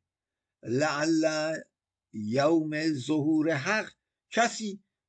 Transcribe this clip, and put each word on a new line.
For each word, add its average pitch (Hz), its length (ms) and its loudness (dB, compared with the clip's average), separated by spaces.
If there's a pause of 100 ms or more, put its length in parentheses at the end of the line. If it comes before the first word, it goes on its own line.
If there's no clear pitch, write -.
(640)
لعل 156 920 0 (640)
یوم 151 760 2
ظهور 156 600 0
حق، 190 380 -2 (380)
کسی 220 500 0 (280)